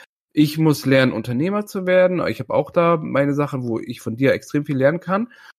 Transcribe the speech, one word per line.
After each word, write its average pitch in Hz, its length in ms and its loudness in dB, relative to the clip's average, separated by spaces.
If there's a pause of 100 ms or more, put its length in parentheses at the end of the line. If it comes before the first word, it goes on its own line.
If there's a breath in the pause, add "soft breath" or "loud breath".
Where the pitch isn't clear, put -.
(320 loud breath)
ich 151 280 2
muss 151 260 2
lernen, 131 260 4
Unternehmer 160 540 -4
zu 190 220 -8
werden. 185 400 2
Ich 104 120 -4
habe - 140 -6
auch 175 180 0
da 170 260 2
meine 139 360 -2
Sachen, 139 300 -4
wo 113 160 -4
ich - 200 -10
von 120 160 -8
dir 127 180 2
extrem - 320 -4
viel 143 120 -4
lernen 143 220 2
kann. 196 320 -4 (280 loud breath)